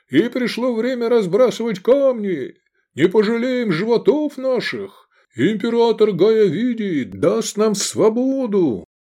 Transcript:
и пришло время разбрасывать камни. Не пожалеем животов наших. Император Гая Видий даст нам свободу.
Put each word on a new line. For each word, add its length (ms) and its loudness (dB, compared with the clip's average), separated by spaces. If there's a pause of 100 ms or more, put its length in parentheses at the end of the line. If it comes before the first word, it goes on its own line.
(100)
и 180 2
пришло 460 -2
время 340 -2
разбрасывать 720 0
камни. 760 0 (400)
Не 140 2
пожалеем 640 0
животов 680 0
наших. 680 -6 (260)
Император 800 0
Гая 340 4
Видий 580 -2
даст 520 -2
нам 180 0
свободу. 1080 0 (300)